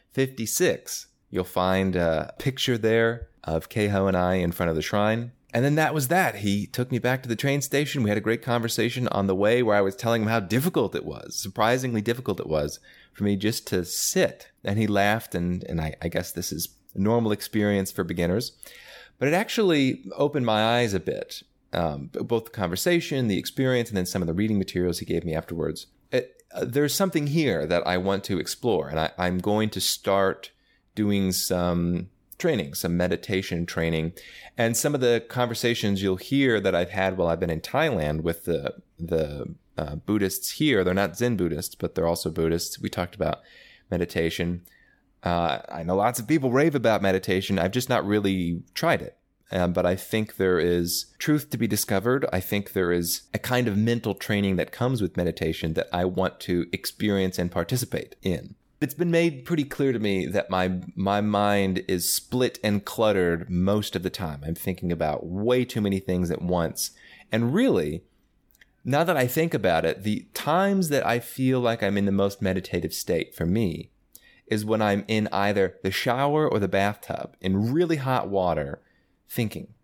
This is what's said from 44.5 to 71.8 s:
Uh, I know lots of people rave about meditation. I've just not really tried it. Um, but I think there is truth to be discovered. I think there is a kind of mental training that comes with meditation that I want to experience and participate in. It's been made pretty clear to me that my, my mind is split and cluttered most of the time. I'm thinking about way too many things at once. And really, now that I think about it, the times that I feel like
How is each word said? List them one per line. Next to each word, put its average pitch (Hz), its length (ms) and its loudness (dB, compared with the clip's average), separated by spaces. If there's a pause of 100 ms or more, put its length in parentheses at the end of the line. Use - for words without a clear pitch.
Uh, 85 380 0 (120)
I 82 120 -10
know 90 140 0
lots 117 220 2
of 107 80 -10
people 135 240 2
rave 143 220 4
about 110 300 2
meditation. 95 560 2
I've 92 140 0
just 127 160 -2
not 104 180 2
really 95 560 2 (100)
tried 156 300 0
it. - 140 -14 (340)
Um, 90 220 2
but 90 100 2
I 87 120 2
think 110 400 -4
there 92 240 4
is 87 480 0 (100)
truth 151 320 0
to 123 80 -6
be 117 80 0
discovered. 107 640 0
I 95 80 0
think 101 340 -4
there 87 180 2
is 87 320 -2 (100)
a 107 60 0
kind 123 280 0
of 101 80 0
mental 113 380 2
training 98 440 0
that 78 140 -2
comes 123 300 0
with 90 160 -2
meditation 82 560 -2
that - 180 -2
I 87 140 0
want 92 360 -2
to 87 300 -2
experience 98 680 -2
and 87 120 0
participate - 680 -4
in. - 320 -4 (260)
It's 135 140 -2
been 175 160 -2
made 165 360 2
pretty 160 180 0
clear 139 280 0
to 117 60 0
me 98 300 0
that 92 240 -2
my, 92 300 0 (140)
my 98 260 2
mind 101 640 2
is 90 260 0
split - 500 -2
and 104 220 0
cluttered 90 640 0
most 95 460 0
of 90 80 -2
the 90 80 -2
time. 76 340 -8
I'm 82 80 -4
thinking 87 380 -4
about 80 340 -2
way 110 400 2
too 120 160 -4
many 98 180 2
things 90 300 0
at 85 140 -2
once. 87 480 0 (400)
And 117 200 0
really, 107 520 2 (840)
now 139 180 2
that 170 140 0
I 127 80 2
think 160 300 0
about 87 280 2
it, 82 200 -2
the 107 320 -2
times 185 540 2
that 143 180 0
I 117 100 2
feel 131 420 0
like 117 220 0